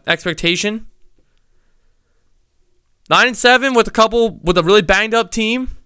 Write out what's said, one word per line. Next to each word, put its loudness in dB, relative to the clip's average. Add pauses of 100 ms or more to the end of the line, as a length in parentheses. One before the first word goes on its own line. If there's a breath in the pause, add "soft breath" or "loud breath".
expectation. -4 (2250)
Nine 4
and -6
seven 2
with 2
a -12
couple, 0
with 0
a 2
really 4
banged 0
up 0
team. -4